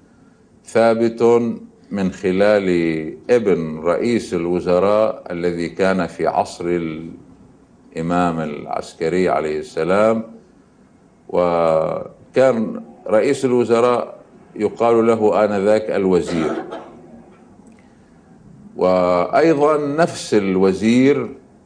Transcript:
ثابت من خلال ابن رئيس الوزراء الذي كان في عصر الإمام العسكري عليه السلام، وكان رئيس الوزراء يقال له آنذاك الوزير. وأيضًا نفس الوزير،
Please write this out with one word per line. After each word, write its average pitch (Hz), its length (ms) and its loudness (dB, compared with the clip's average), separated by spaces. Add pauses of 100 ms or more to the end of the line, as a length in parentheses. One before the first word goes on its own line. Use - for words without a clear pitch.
(640)
ثابت 113 580 0 (680)
من 98 200 -2
خلال 98 560 0 (600)
ابن 85 500 0
رئيس 92 540 -2
الوزراء 90 1000 0
الذي 85 380 -4
كان 92 380 -2
في 80 200 -4
عصر - 380 -4 (1300)
الإمام 85 440 -2
العسكري 80 880 -4
عليه 78 300 -2
السلام، 98 640 0 (1040)
وكان 87 1500 0 (240)
رئيس 131 380 2
الوزراء 120 720 2 (380)
يقال 113 520 2
له 107 380 2
آنذاك 107 460 0
الوزير. 85 600 0 (2250)
وأيضًا 92 1000 2
نفس 147 560 -2
الوزير، 107 1040 2 (300)